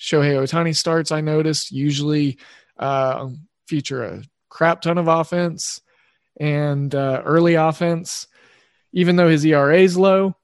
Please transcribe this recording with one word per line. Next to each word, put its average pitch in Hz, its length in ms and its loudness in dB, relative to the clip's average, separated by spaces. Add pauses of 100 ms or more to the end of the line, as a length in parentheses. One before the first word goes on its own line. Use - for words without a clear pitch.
Shohei 147 340 0
Ohtani 156 400 -2
starts, 165 380 -2
I 156 80 -2
noticed, 156 500 -2
usually, 147 680 -2 (400)
uh, 135 500 -2 (400)
feature 135 360 -6
a 95 180 -10 (260)
crap 170 340 0
ton 170 160 -2
of 170 100 -2
offense 165 720 -2 (600)
and, 147 540 -2
uh, 135 300 -2
early 170 300 4
offense, 165 720 -2 (680)
even 180 240 2
though 175 120 6
his 156 180 4
E 156 60 4
R 143 180 4
A 175 140 6
is 180 120 2
low. 190 480 2